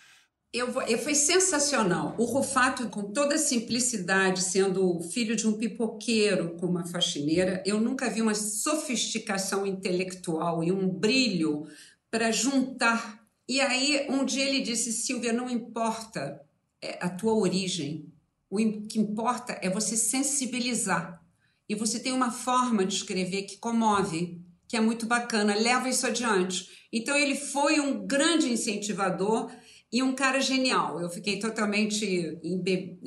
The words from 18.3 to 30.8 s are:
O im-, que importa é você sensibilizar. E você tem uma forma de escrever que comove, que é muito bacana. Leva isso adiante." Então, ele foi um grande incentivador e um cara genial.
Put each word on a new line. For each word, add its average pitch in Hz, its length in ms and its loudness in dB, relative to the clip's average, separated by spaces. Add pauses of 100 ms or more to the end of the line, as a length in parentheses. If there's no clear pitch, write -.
O 202 120 -2
im-, 214 260 0
que 220 140 -2
importa 220 600 -2
é 185 80 -2
você 214 280 -2
sensibilizar. 233 1200 -2 (480)
E 208 60 -2
você 220 240 -2
tem 254 140 -2
uma 254 180 2
forma 240 540 2
de 190 100 -2
escrever 190 480 -2
que - 140 -12
comove, 202 840 0 (280)
que 233 80 -4
é 220 40 2
muito 226 240 2
bacana. 220 520 2
Leva 247 320 2
isso 254 180 0
adiante." 208 640 0 (240)
Então, 233 240 0
ele 277 180 2
foi 294 460 2
um 226 260 -2
grande 277 460 4
incentivador 202 960 -2 (420)
e 247 100 2
um 262 120 2
cara 262 260 2
genial. 233 600 2